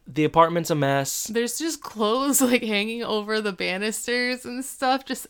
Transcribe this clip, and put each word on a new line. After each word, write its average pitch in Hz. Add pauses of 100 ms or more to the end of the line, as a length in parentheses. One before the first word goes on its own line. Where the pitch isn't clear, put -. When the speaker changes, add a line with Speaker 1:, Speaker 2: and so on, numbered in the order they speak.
Speaker 1:
The 151
apartment's 165
a 165
mess. 139
Speaker 2:
There's 233
just 311
clothes, 240
like, 247
hanging 220
over 214
the 208
banisters 220
and 247
stuff 269
just -